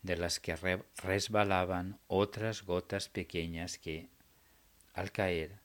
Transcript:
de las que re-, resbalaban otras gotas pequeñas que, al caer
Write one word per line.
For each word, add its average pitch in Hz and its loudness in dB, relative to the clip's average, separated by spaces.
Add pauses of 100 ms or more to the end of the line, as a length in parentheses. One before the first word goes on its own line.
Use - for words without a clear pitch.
de 90 0
las 87 0
que 85 -2
re-, 92 0 (140)
resbalaban 95 2
otras 104 2
gotas 92 -2
pequeñas 85 -4
que, 80 -8 (840)
al 90 -4
caer 90 0